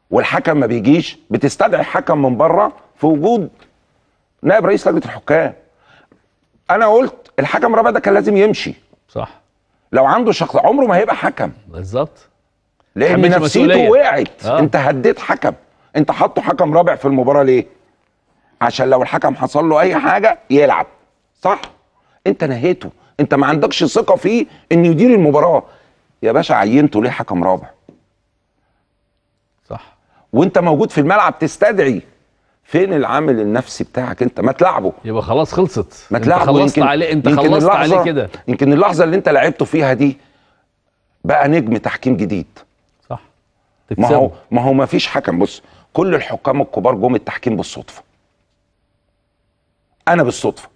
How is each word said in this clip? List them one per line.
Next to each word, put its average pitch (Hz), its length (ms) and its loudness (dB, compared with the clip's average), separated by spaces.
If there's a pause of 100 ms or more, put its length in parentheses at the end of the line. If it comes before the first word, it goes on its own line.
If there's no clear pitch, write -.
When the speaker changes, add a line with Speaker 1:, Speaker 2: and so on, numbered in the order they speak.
(120)
Speaker 1:
والحكم 156 460 0
ما 135 80 2
بيجيش، 120 540 0 (100)
بتستدعي 143 540 0
حكم 160 380 -2
من 127 160 0
بره 165 360 0 (220)
في - 100 -2
وجود 160 440 0 (920)
نائب 175 240 2
رئيس 190 220 0
لجنة 170 180 0
الحكام. 151 480 -2 (1160)
أنا 214 160 2
قلت 226 260 2 (260)
الحكم - 340 -2
الرابع 233 160 2
ده 202 100 0
كان 202 140 0
لازم 202 240 2
يمشي. 202 360 0 (360)
Speaker 2:
صح. 110 200 -10 (600)
Speaker 1:
لو 131 140 2
عنده 214 260 2
شخص - 240 -4
عمره 254 300 2
ما 190 120 2
هيبقى 214 180 0
حكم. 110 360 -6 (160)
Speaker 2:
بالظبط. 92 600 -8 (680)
Speaker 1:
لأن 147 180 2
Speaker 2:
حملش 175 220 4
Speaker 1:
نفسيته 170 320 2
Speaker 2:
مسؤولية. 247 220 4
Speaker 1:
وقعت. 240 560 2
Speaker 2:
آه. 123 140 0
Speaker 1:
أنت 120 160 0
هديت 139 440 0
حكم، - 340 -4 (420)
أنت 151 160 0
حاطه - 300 -2
حكم 160 320 -2
رابع 170 220 2
في - 100 -6
المباراة 139 380 2
ليه؟ 127 220 2 (960)
عشان 123 280 -2
لو 127 120 2
الحكم 135 340 -2
حصل 147 340 -2
له 151 100 2
أي 185 160 2
حاجة 214 440 0 (100)
يلعب، 135 380 2 (540)
صح؟ 196 200 -2 (640)
أنت - 160 -2
نهيته، 135 460 -4 (300)
أنت 147 140 -2
ما 139 140 2
عندكش 151 360 -2
ثقة 214 320 0
فيه 233 300 0 (260)
إنه 170 160 4
يدير 180 280 4
المباراة. 151 480 2 (600)
يا 110 80 0
باشا 151 240 0
عينته 113 480 2
ليه 123 60 -2
حكم 101 340 -6
رابع؟ 92 260 -2 (2000)
Speaker 2:
صح. - 240 -16 (400)
Speaker 1:
وأنت 175 260 2
موجود 175 320 0
في 151 100 0
الملعب 180 380 0
تستدعي. 165 640 0 (640)
فين 185 280 0
العامل 135 460 0
النفسي 107 440 -4
بتاعك - 380 -8
أنت؟ - 180 -4
ما 117 120 0
تلعبه. 135 420 0 (120)
Speaker 2:
يبقى 110 160 -4
خلاص 123 320 -2
خلصت. - 580 -4
Speaker 1:
ما 113 60 0
Speaker 2:
أنت 113 80 -2
Speaker 1:
تلعبه. 170 200 2
Speaker 2:
خلصت 143 320 2
Speaker 1:
يمكن، 139 120 2
Speaker 2:
عليه، 156 220 -2
أنت 151 160 -2
Speaker 1:
يمكن 143 220 0
Speaker 2:
خلصت 151 140 2
Speaker 1:
اللحظة، 185 100 4 (220)
Speaker 2:
عليه 180 80 2
كده. 143 260 -4 (180)
Speaker 1:
يمكن 139 260 2
اللحظة 175 300 2
اللي 165 120 0
أنت 190 140 -2
لعبته 143 360 0
فيها 143 280 0
دي 135 240 0 (1080)
بقى 143 220 0
نجم 123 300 0
تحكيم - 400 -4
جديد. 92 300 -6 (640)
Speaker 2:
صح. 120 100 -12 (800)
Speaker 1:
ما 113 100 2
هو، 135 200 2
Speaker 2:
تكسبه. 87 40 -8 (200)
Speaker 1:
ما 120 100 0
هو 135 120 2
ما 135 120 2
فيش - 220 -2
حكم. 90 320 -4
بص، - 220 -4 (320)
كل 180 220 -2
الحكام 131 460 -4
الكبار 120 340 -2
جم 120 200 0
التحكيم - 420 -6
بالصدفة. - 440 -12 (2000)
أنا 170 160 2
بالصدفة، - 520 -6